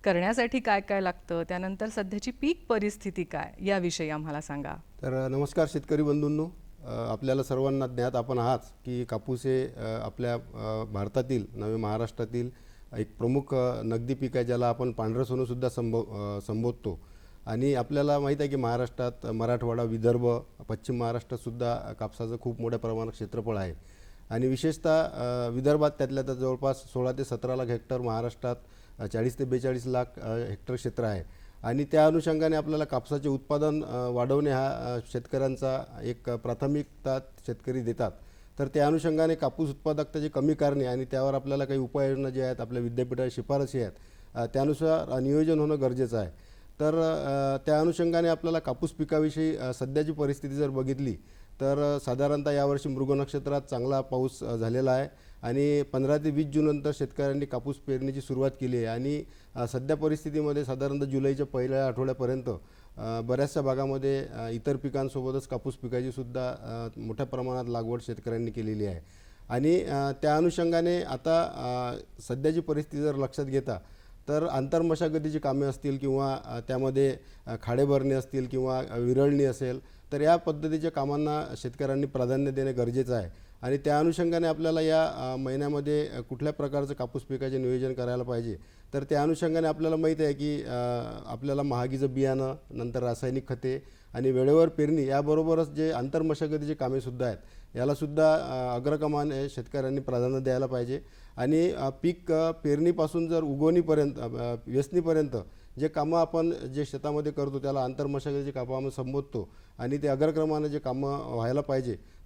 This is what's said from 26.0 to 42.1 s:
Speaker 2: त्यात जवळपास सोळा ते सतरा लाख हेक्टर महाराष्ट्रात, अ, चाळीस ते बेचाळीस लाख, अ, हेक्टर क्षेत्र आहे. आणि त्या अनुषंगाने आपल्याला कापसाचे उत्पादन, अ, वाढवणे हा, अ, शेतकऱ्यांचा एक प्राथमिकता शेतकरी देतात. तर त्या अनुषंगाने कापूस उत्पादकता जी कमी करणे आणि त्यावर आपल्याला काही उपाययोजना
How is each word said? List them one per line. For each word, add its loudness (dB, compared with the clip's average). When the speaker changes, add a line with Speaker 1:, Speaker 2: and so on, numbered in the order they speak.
Speaker 2:
त्यात -2
जवळपास 0
सोळा -2
ते -2
सतरा -2
लाख -2
हेक्टर -2
महाराष्ट्रात, -2
अ, -4
चाळीस 0
ते 0
बेचाळीस 0
लाख, 0
अ, -4
हेक्टर -4
क्षेत्र -4
आहे. -4
आणि 0
त्या 6
अनुषंगाने 4
आपल्याला 0
कापसाचे -2
उत्पादन, 0
अ, -4
वाढवणे 2
हा, 2
अ, -4
शेतकऱ्यांचा -2
एक -6
प्राथमिकता -2
शेतकरी -4
देतात. 0
तर 0
त्या 4
अनुषंगाने 2
कापूस -2
उत्पादकता -2
जी -2
कमी 2
करणे 2
आणि -2
त्यावर 0
आपल्याला -2
काही -2
उपाययोजना 0